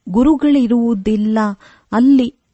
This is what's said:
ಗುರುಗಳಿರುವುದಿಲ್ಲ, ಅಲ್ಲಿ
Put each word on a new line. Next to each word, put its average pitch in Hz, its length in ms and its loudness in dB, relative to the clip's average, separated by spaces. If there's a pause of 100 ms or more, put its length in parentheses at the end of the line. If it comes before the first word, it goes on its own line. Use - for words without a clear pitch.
ಗುರುಗಳಿರುವುದಿಲ್ಲ, 233 1300 0 (520)
ಅಲ್ಲಿ 254 440 2 (180)